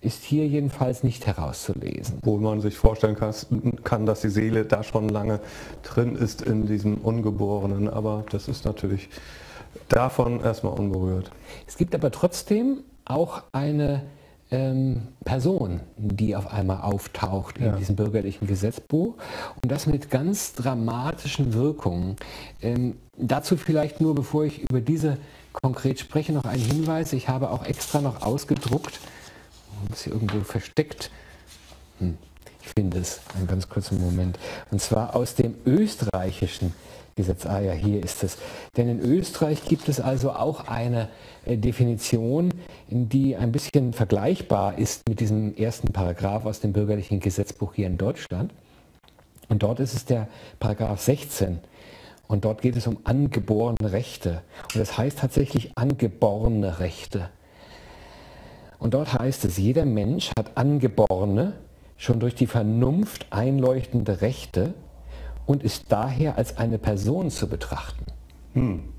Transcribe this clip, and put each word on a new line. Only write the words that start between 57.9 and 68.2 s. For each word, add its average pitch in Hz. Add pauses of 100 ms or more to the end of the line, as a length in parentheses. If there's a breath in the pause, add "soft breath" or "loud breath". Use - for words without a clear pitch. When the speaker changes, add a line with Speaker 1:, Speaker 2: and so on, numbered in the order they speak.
Speaker 1:
Und 117
dort 143
heißt 131
es, 87
jeder 123
Mensch 120
hat -
angeborene, 117 (420 soft breath)
schon 113
durch 120
die 123
Vernunft 120
einleuchtende 123
Rechte 117 (720 loud breath)
und 139
ist -
daher 135
als -
eine 117
Person 117
zu -
betrachten. - (480)